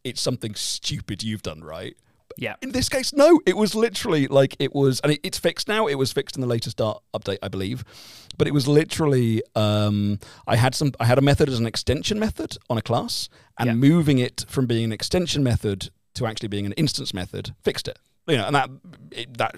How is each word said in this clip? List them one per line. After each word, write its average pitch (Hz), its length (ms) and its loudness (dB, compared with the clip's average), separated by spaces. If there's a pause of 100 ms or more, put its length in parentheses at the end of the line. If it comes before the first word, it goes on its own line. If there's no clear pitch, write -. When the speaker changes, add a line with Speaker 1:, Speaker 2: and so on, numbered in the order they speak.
Speaker 1:
it's 123 180 -8
something 123 320 -4
stupid - 680 -8
you've 110 200 -6
done, 78 200 -10
right? 82 320 -12 (400)
Speaker 2:
Yeah. 107 280 -8
Speaker 1:
In 262 80 -10
this 254 180 -2
case, 262 240 -4
no, 294 320 8
it 185 100 4
was 208 200 2
literally, 196 520 0
like, 139 300 4
it 139 160 -4
was, 135 280 2
and 147 120 2
it, 147 100 -8
it's - 140 -6
fixed - 300 -2
now. 214 200 0
It 143 80 -2
was 139 160 0
fixed - 240 -4
in 135 60 -4
the 123 60 -2
latest 117 300 -4
Dart 113 240 -2 (120)
update, 98 300 -4
I 95 40 -6
believe. 101 380 -6 (520)
But 147 100 2
it 139 80 -2
was 135 120 2
literally, 143 760 2 (120)
um, 104 640 2 (300)
I - 80 0
had 123 180 4
some, 143 260 0
I 127 60 0
had 127 140 4
a - 20 4
method 143 260 4
as 131 120 0
an 117 80 0
extension 156 520 -2
method 220 380 -4 (140)
on 117 60 0
a 110 40 -2
class, - 480 -4 (300)
and 120 80 0
Speaker 2:
Yeah. 117 80 2
Speaker 1:
moving 143 420 6
it - 320 -2
from 135 160 0
being 113 200 0
an 113 60 -2
extension 147 520 -2
method 113 460 -2 (260)
to 120 100 -4
actually 110 240 -6
being 101 160 -4
an 101 80 -6
instance 143 400 -2
method 95 480 -8
fixed - 260 -4
it. - 120 -14 (280)
You 156 100 2
know, 104 80 0
and 139 100 0
that, 131 140 0 (420)
it, 120 260 -14
that 117 200 -2